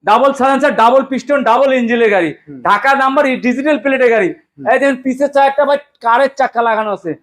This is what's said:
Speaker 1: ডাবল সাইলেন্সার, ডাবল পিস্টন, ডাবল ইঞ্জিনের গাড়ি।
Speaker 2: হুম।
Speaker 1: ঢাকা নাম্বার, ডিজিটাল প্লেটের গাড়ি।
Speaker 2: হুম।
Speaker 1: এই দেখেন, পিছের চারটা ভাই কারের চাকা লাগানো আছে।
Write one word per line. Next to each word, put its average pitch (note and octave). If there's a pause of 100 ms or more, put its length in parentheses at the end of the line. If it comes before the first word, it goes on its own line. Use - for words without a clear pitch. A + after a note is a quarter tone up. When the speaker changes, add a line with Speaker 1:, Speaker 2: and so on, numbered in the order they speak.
Speaker 1:
ডাবল A#3+
সাইলেন্সার, C4+
ডাবল A#3+
পিস্টন, C4+
ডাবল C4
ইঞ্জিনের A#3
গাড়ি। F3 (140)
Speaker 2:
হুম। C3+
Speaker 1:
ঢাকা G#3
নাম্বার, C4+
ডিজিটাল C4+
প্লেটের B3+
গাড়ি। G#3
Speaker 2:
হুম। -
Speaker 1:
এই B3+
দেখেন, C4
পিছের C4
চারটা C#4
ভাই C#4 (240)
কারের A#3+
চাকা A#3+
লাগানো G#3+
আছে। E3